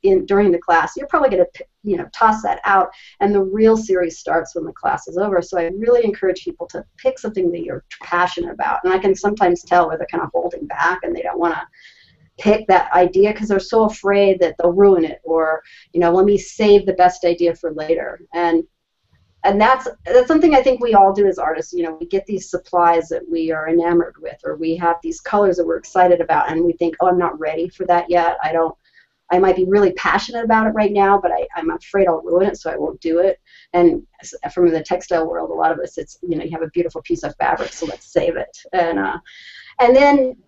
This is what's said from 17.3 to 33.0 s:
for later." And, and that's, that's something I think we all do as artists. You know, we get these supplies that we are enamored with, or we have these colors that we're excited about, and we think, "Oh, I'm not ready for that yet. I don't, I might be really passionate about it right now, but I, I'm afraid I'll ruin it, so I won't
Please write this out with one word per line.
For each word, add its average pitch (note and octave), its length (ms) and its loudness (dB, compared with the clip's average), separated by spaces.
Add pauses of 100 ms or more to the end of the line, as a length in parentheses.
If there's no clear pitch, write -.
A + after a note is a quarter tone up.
for E3 200 -8
later." D#3 460 -4 (140)
And, E3+ 300 0 (800)
and G3 160 2
that's, B3+ 280 2 (180)
that's B3 220 6
something D#4 260 4
I C4 80 6
think B3+ 180 2
we A#3 140 0
all G3 180 6
do G3+ 140 2
as F3+ 120 0
artists. D#3+ 340 -6
You F3 100 -4
know, D#3+ 180 -6
we E3+ 60 -12
get F#3+ 200 -4
these F#3+ 220 -8
supplies E3+ 600 0
that E3 200 -8
we D#3+ 220 -4
are D#3 180 -6
enamored E3+ 540 0
with, - 220 -14
or D3+ 120 -6
we D#3+ 200 -4
have F3 260 0
these E3 180 -10
colors G3+ 360 0
that E3+ 100 -2
we're E3 120 -4
excited F3+ 420 2
about, D#3+ 300 -2
and E3 140 -2
we E3+ 100 0
think, E3 260 -4
"Oh, F3+ 80 0
I'm F3+ 100 0
not D#3 220 -4
ready D#3+ 280 -6
for F#3 180 -10
that F3 220 0
yet. E3+ 340 0
I D#3 100 -4
don't, E3 220 -2 (580)
I F3+ 80 2
might F#3 160 2
be F#3 80 0
really F#3+ 300 2
passionate A#3 500 -4
about A3 240 2
it G#3+ 60 -4
right G#3 180 0
now, G3 280 4
but F3+ 120 -2
I, - 140 -4 (100)
I'm E3 140 -6
afraid F#3+ 360 -2
I'll D#3+ 160 0
ruin F3 240 0
it, F3+ 100 -4
so D#3+ 140 -10
I D#3 60 -8
won't D3+ 240 -8